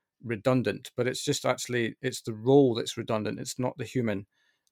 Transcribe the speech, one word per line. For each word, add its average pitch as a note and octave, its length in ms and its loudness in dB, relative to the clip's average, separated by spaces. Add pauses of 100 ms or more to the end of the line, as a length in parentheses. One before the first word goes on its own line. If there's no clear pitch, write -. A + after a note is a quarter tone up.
(240)
redundant," A2 720 0
but B2 120 0
it's - 160 -4
just C#3+ 220 -2
actually, B2 560 -2
it's B2+ 200 -6
the A#2 120 -8
role B2 420 6
that's A#2+ 220 -4
redundant. A2 420 -2
It's B2+ 200 -8
not B2+ 180 -2
the B2+ 80 -8
human. G#2+ 400 -2 (460)